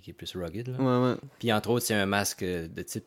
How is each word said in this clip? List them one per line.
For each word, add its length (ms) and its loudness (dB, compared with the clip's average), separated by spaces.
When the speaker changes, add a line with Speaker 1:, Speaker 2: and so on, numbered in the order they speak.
Speaker 1:
qui 60 -16
est 40 -16
plus 220 -12
rugged, 320 -6
là. 100 -6
Speaker 2:
Ouais, 340 4
ouais. 40 0
Speaker 1:
Puis, 140 2
entre 160 2
autres, 160 2
c'est 100 2
un 100 4
masque 380 0
de 400 -4
type 240 -8